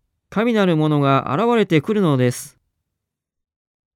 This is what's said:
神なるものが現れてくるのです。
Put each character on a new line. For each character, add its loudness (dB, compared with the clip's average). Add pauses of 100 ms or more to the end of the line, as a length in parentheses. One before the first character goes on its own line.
(300)
神 -2
な 2
る 2
も 0
の 0
が 0
現 0
れ 2
て 2
く -4
る -2
の 2
で 0
す。 -12 (1400)